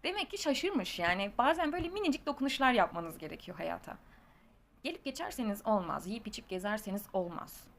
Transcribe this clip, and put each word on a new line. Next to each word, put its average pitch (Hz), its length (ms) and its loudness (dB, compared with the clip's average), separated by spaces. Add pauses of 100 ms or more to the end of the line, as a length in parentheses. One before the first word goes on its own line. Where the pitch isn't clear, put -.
Demek 370 260 -2
ki 403 80 -6
şaşırmış 285 600 0
yani. 185 400 2
Bazen 302 340 4
böyle 339 160 -2
minicik 359 380 0
dokunuşlar 269 460 4
yapmanız 170 460 2
gerekiyor 160 400 -10
hayata. 170 380 -4 (880)
Gelip 339 220 -6
geçerseniz 247 640 -4
olmaz, 170 400 0
yiyip 208 200 -6
içip 220 220 -10
gezerseniz 202 540 -2 (100)
olmaz. 175 520 -4 (140)